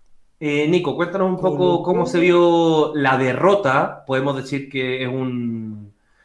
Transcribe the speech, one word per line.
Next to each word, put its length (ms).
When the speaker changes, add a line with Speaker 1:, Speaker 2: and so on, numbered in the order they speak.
Speaker 1:
Eh, 280
Nico, 280
cuéntanos 340
un 100
poco 420
Speaker 2:
Colo-Colo. 0
Speaker 1:
cómo 240
se 140
vio 760
la 240
derrota. 880
Podemos 300
decir 340
que 340
es 40
un, 840